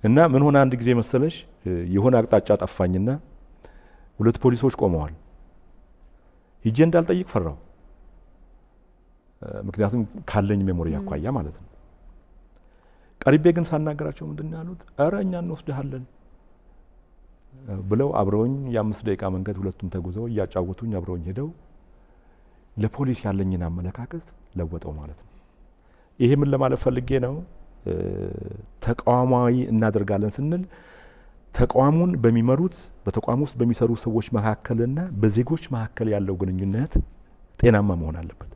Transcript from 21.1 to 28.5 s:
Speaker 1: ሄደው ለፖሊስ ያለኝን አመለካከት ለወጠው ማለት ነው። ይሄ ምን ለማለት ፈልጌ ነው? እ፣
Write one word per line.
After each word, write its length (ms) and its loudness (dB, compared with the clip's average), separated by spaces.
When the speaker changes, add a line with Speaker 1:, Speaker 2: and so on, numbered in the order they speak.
Speaker 1:
ሄደው 240 -6
ለፖሊስ 440 -2
ያለኝን 420 -2
አመለካከት 600 -8
ለወጠው 380 -8
ማለት 260 -14
ነው። 120 -20
ይሄ 140 6
ምን 160 2
ለማለት 300 0
ፈልጌ 300 -2
ነው? 140 -4
እ፣ 60 -4